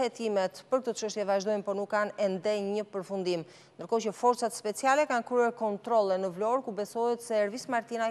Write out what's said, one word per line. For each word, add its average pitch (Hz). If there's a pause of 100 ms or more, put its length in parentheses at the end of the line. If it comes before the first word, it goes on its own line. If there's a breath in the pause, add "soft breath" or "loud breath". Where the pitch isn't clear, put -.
hetimet 214
për 262
këtë 233
çështje 208
vazhdojnë, 202
por 196
nuk 202
kanë 208 (100)
ende 190 (140)
një 208
përfundim. 180 (320 soft breath)
Ndërkohë 214
që 190
forcat 240
speciale 269
kanë 247
kryer 240
kontrolle 208
në 190
Vlorë, 233
ku 220
besohet 233
se 220
Ervis 208
Martinaj 226